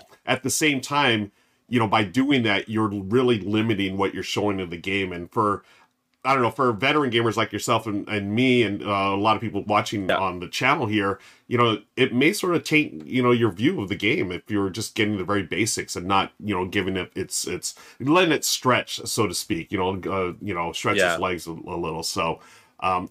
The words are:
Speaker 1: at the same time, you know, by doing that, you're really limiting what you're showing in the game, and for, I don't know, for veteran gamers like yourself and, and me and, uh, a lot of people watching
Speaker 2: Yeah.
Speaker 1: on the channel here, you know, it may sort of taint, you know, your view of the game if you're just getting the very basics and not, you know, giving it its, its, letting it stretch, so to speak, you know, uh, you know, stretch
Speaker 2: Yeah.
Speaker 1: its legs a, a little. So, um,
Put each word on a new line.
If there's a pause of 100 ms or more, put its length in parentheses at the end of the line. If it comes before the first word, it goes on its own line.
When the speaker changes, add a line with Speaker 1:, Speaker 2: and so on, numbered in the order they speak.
(240)
Speaker 1:
at
the
same
time, (380)
you
know,
by
doing
that,
you're
really
limiting
what
you're
showing
in
the
game,
and
for, (600)
I
don't
know,
for
veteran
gamers
like
yourself
and,
and
me
and,
uh, (260)
a
lot
of
people
watching
Speaker 2:
Yeah.
Speaker 1:
on
the
channel
here, (280)
you
know, (140)
it
may
sort
of
taint,
you
know,
your
view
of
the
game
if
you're
just
getting
the
very
basics
and
not, (100)
you
know,
giving
it
its,
its, (260)
letting
it
stretch,
so
to
speak,
you
know, (100)
uh,
you
know,
stretch
Speaker 2:
Yeah.
Speaker 1:
its
legs
a,
a
little.
So, (420)
um,